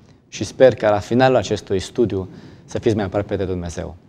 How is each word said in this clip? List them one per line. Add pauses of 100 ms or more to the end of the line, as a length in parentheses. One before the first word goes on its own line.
(300)
Și
sper
că
la
finalul
acestui
studiu (360)
să
fiți
mai
aproape
de
Dumnezeu. (140)